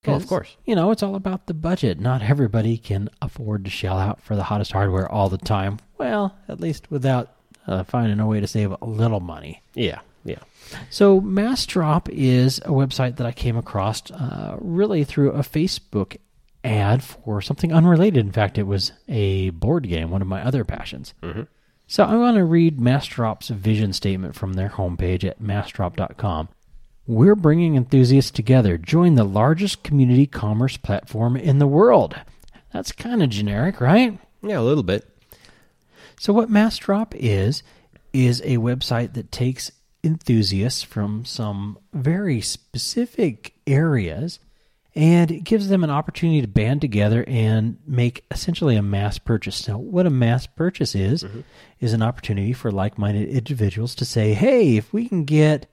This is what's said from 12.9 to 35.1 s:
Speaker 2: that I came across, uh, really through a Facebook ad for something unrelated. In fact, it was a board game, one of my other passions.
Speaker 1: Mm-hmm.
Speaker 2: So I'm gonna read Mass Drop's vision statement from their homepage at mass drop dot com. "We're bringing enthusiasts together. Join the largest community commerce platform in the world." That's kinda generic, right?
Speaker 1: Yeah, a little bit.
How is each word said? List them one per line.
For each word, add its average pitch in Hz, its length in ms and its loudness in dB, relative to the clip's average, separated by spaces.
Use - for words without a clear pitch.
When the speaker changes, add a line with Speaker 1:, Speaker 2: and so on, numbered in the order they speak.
Speaker 2:
that 120 100 -4
I 117 40 -6
came 117 260 -2
across, 107 540 -4
uh, 50 480 -8
really 185 440 0
through 139 280 0
a 143 80 -4
Facebook - 760 -4
ad 107 400 0
for - 380 -8
something 160 320 -4
unrelated. 165 520 6
In 98 60 -6
fact, 104 260 0
it 107 60 0
was 98 280 -2
a 98 440 -2
board 117 360 -2
game, 82 220 -4
one 95 120 -2
of 92 60 -4
my 95 160 -6
other 127 200 0
passions. - 580 -12
Speaker 1:
Mm-hmm. 104 220 -10
Speaker 2:
So - 160 2
I'm 220 160 2
gonna 233 260 4
read 165 340 4
Mass 123 280 2
Drop's 113 420 -4
vision 104 440 0
statement 95 420 -4
from 95 180 -6
their 95 160 -2
homepage 90 540 -2
at - 160 -6
mass 104 300 -4
drop 90 260 -6
dot - 220 -6
com. 82 320 -4
"We're 127 300 6
bringing 165 400 4
enthusiasts 131 560 4
together. 110 460 2
Join 160 380 4
the 117 80 6
largest 135 600 0
community 135 420 4
commerce 110 500 -2
platform 113 640 -2
in 139 220 2
the 143 80 4
world." 160 480 4
That's - 180 -8
kinda 226 360 -2
generic, 104 520 -2
right? 196 400 2
Speaker 1:
Yeah, 202 180 -4
a - 20 0
little 123 220 2
bit. 95 240 -4